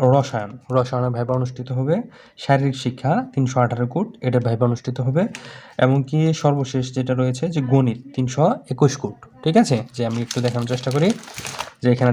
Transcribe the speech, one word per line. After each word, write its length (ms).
রসায়ন, 380
রসায়নের 420
ভাইবা 240
অনুষ্ঠিত 280
হবে। 160
শারীরিক 420
শিক্ষা 280
তিনশো 300
আঠারো 280
কোড, 140
এটার 200
ভাইবা 240
অনুষ্ঠিত 260
হবে। 160
এমনকি 340
সর্বশেষ 420
যেটা 240
রয়েছে 240
যে 60
গণিত 260
তিনশো 300
একুশ 200
কোড, 140
ঠিক 180
আছে? 140
যে 120
আমি 180
একটু 180
দেখানোর 280
চেষ্টা 220
করি 140
যে 120
এখানে 180